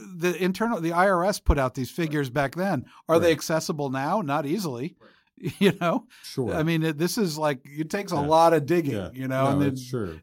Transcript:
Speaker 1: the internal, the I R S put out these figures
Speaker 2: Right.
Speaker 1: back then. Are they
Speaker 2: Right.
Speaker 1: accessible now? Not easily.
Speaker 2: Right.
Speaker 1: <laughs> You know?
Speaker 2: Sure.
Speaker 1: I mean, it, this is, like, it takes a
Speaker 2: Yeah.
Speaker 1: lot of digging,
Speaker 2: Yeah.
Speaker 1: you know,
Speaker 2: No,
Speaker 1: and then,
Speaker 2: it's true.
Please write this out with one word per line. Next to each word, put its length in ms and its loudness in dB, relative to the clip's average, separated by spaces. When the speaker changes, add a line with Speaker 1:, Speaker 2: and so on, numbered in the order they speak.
Speaker 1:
the 260 0
internal, 380 0
the 120 -2
I 180 4
R 140 2
S 160 0
put 180 2
out 160 0
these 160 -6
figures 380 -2
Speaker 2:
Right. 60 -10
Speaker 1:
back 200 -2
then. 320 -4
Are 100 6
they 100 2
Speaker 2:
Right. 80 6
Speaker 1:
accessible 540 -4
now? 320 -2
Not 240 -2
easily. 540 -6
Speaker 2:
Right. 100 -20
Speaker 1:
<laughs> 200 -6
You 100 6
know? 280 0
Speaker 2:
Sure. 280 -4
Speaker 1:
I 120 0
mean, 180 2
it, 160 -2
this 180 -2
is, 220 -2
like, 260 0
it 260 -8
takes 200 -4
a 60 -2
Speaker 2:
Yeah. 60 0
Speaker 1:
lot 320 6
of 120 2
digging, 240 2
Speaker 2:
Yeah. 240 -4
Speaker 1:
you 140 -8
know, 160 0
Speaker 2:
No, 80 4
Speaker 1:
and 100 2
then, 60 4
Speaker 2:
it's 200 -6
true. 340 -6